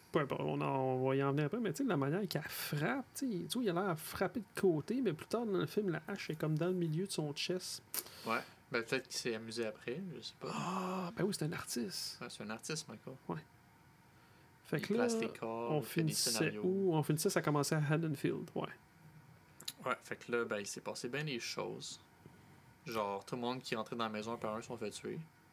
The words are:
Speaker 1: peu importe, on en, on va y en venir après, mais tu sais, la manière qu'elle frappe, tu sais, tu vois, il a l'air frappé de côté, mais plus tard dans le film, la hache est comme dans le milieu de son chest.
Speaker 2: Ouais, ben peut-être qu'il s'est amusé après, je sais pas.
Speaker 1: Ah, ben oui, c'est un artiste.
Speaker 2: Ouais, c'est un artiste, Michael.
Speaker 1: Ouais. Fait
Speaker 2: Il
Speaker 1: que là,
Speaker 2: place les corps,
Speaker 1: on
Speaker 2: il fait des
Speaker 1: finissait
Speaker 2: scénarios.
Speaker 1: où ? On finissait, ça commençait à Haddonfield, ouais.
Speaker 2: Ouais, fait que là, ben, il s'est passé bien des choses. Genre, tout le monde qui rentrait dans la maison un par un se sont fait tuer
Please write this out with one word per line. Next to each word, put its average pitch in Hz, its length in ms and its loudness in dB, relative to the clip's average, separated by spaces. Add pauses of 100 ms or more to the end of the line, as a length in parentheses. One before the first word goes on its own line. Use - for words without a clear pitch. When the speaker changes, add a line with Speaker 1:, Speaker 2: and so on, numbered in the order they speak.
(100)
Speaker 1:
peu 165 100 4
importe, 143 200 0
on 147 220 2
en, 143 160 2
on 131 300 2
va 135 80 6
y 139 60 4
en 139 100 4
venir 147 140 4
après, 214 140 0
mais 202 140 2
tu - 80 -2
sais, 277 60 2
la 175 100 4
manière 151 280 2
qu'elle 151 220 0
frappe, 202 560 0 (100)
tu 269 160 -2
sais, 175 160 -2
tu - 120 -2
vois, 254 60 0
il 202 60 4
a - 40 4
l'air 175 240 2
frappé - 420 -2
de - 200 -8
côté, 190 420 4
mais 202 100 4
plus - 140 -6
tard 233 180 0
dans 196 140 2
le 170 80 4
film, 208 240 2
la 156 180 0
hache 196 220 -4
est 156 60 -4
comme 156 200 2
dans 165 120 2
le 185 60 2
milieu 170 320 2
de - 60 -8
son 151 220 0
chest. - 480 -4 (440)
Speaker 2:
Ouais, 113 140 2 (320)
ben 117 100 4
peut-être 131 260 0
qu'il - 80 -8
s'est 120 180 0
amusé 110 320 -2
après, 120 340 -4 (160)
je 113 40 -12
sais - 200 -12
pas. 156 120 -6
Speaker 1:
Ah, 185 640 -2
ben 165 80 2
oui, 202 120 2
c'est - 80 -2
un 156 80 0
artiste. - 680 -4
Speaker 2:
Ouais, 120 100 -6
c'est - 120 -10
un 104 80 -6
artiste, 151 380 -6
Michael. 117 260 -10 (140)
Speaker 1:
Ouais. 165 120 -4 (1200)
Fait 151 140 0
Speaker 2:
Il - 80 -2
Speaker 1:
que 202 80 0
là, 233 60 4
Speaker 2:
place 233 200 4
les 226 120 0
corps, 113 400 -4
Speaker 1:
on 151 80 2
Speaker 2:
il 120 40 -2
fait - 180 0
des 156 60 4
Speaker 1:
finissait - 220 2
Speaker 2:
scénarios. 160 340 2
Speaker 1:
où ? 185 300 4
On 156 80 6
finissait, 156 280 2
ça 175 120 4
commençait 147 320 4
à 156 160 4
Haddonfield, 160 640 2
ouais. - 140 -2 (1160)
Speaker 2:
Ouais, 123 180 2
fait - 120 -8
que - 160 -12
là, 117 120 4
ben, 110 140 0
il 101 80 -4
s'est - 160 -8
passé - 260 -4
bien 139 160 -2
des 131 160 -2
choses. - 600 -6 (840)
Genre, 101 380 -2
tout - 100 -6
le 127 60 -2
monde 123 200 -2
qui - 160 -6
rentrait 110 200 -4
dans 117 80 0
la 113 60 0
maison 107 240 -2
un - 20 -2
par 110 180 -2
un 113 80 -4
se - 60 -12
sont 123 80 -6
fait 107 140 -4
tuer - 280 -4 (340)